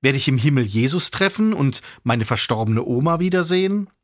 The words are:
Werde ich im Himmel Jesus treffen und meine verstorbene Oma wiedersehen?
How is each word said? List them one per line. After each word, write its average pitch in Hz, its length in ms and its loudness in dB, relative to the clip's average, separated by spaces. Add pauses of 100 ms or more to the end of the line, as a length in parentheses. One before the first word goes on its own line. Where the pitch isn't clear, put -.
Werde 135 180 2
ich - 80 -2
im 131 100 2
Himmel 131 280 2
Jesus 120 440 0
treffen 214 460 0
und 139 260 -2 (220)
meine 117 220 2
verstorbene 110 580 0
Oma 156 360 0
wiedersehen? 185 680 -2 (140)